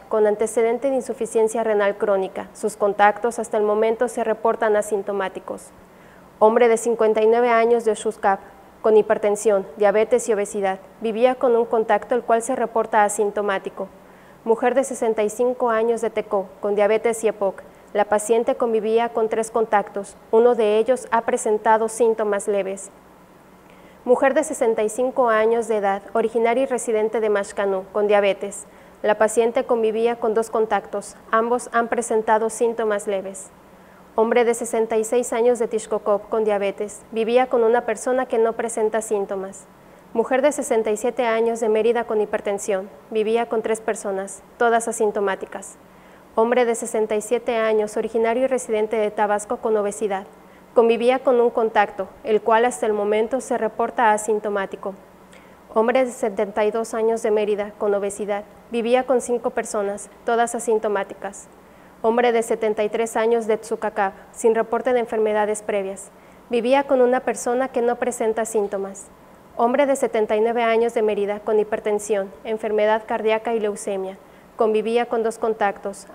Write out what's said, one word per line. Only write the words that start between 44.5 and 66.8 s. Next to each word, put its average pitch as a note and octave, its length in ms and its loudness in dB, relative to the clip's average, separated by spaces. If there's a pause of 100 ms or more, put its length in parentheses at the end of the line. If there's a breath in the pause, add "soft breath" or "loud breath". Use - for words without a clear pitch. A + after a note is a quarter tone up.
todas A#3 300 2
asintomáticas. G3+ 920 -4 (560 loud breath)
Hombre A#3 300 2
de A#3 120 0
sesenta A3 400 -2
y G#3+ 40 -2
siete A#3 360 -2
años, A3 400 0
originario A3+ 480 0
y - 20 4
residente A3+ 480 -2
de G#3+ 160 0
Tabasco, G#3 460 -2
con A3 200 0
obesidad. G3+ 480 -2 (480 loud breath)
Convivía A#3 460 4
con B3+ 220 2
un A#3 100 4
contacto, G#3+ 560 0 (160)
el G#3+ 200 0
cual A3+ 220 4
hasta B3 220 -2
el A3 60 2
momento G#3+ 480 0
se A#3+ 180 -4
reporta A3+ 540 0
asintomático. G#3 800 -4 (800 loud breath)
Hombre A#3+ 300 2
de A#3+ 80 -4
setenta G#3+ 520 -2
y G#3 60 0
dos A3+ 240 -4
años A3+ 280 0
de A3 100 0
Mérida, G#3 460 -2
con G#3 140 0
obesidad. G3+ 520 -4 (260)
Vivía A#3+ 340 0
con B3+ 160 2
cinco A#3+ 300 -4
personas, G#3 600 -6 (140)
todas A#3 300 0
asintomáticas. G#3+ 920 -4 (540 loud breath)
Hombre A#3+ 280 2
de A3+ 140 2
setenta A3 400 -2
y G#3 40 -2
tres A3+ 280 -4
años A3+ 320 0
de A3 100 2
Tzucacab, G#3+ 540 -4 (180 loud breath)
sin A3+ 240 2
reporte A3+ 380 0
de B3 80 2
enfermedades G#3+ 640 0
previas. G3 500 -6 (380 loud breath)
Vivía B3 340 2